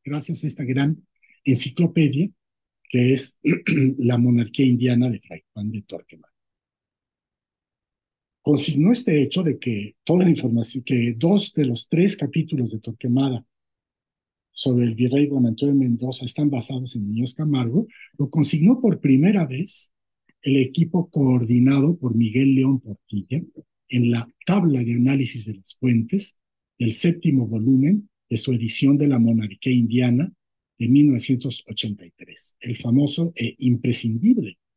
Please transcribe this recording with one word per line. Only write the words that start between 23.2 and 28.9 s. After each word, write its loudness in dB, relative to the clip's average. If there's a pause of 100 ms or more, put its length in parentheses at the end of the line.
en 0
la -4 (160)
tabla 2
de -2
análisis 0
de -10
las -16
fuentes -2 (420)
del -2
séptimo 0
volumen 2 (220)
de -2
su -2
edición 2